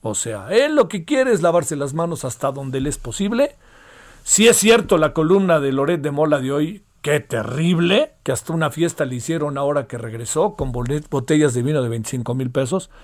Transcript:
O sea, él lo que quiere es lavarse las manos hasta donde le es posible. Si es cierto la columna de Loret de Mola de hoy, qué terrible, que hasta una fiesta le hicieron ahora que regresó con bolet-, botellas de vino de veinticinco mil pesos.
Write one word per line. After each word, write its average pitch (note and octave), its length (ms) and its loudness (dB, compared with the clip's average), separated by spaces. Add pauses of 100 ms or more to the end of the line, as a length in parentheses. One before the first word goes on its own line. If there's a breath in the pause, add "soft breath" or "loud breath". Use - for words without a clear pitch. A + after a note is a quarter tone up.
O A2 120 -6
sea, G#2+ 360 -8
él C#4+ 260 2
lo A3+ 120 4
que F3 160 -6
quiere C4 280 2
es F3 100 0
lavarse E3+ 320 2
las C#3 200 -6
manos E3+ 300 -4
hasta C3+ 280 -4
donde C3+ 280 -6
le C#3+ 100 -2
es - 80 -6
posible. G#3 580 -2 (680 loud breath)
Si - 240 4
es A#3 100 8
cierto G#3 420 4
la D3+ 140 2
columna E3+ 460 4
de C#3 140 0
Loret D3 280 0
de D3 120 -2
Mola D3 260 2
de C3 140 -2
hoy, D#3 320 -4 (180)
qué D3 160 0
terrible, E3+ 920 0 (100)
que - 100 -4
hasta B2+ 200 -6
una D#3+ 180 0
fiesta D#3+ 340 -2
le B2+ 120 -6
hicieron D3 420 -4
ahora C#3+ 300 -2
que - 100 -10
regresó A#2+ 560 -4
con C3+ 180 -6
bolet-, B2+ 380 -4
botellas D3 440 2
de B2 80 0
vino C#3+ 200 0
de A#2+ 60 -2
veinticinco A#2 460 -6
mil C3 160 -4
pesos. C3+ 400 -2 (140 loud breath)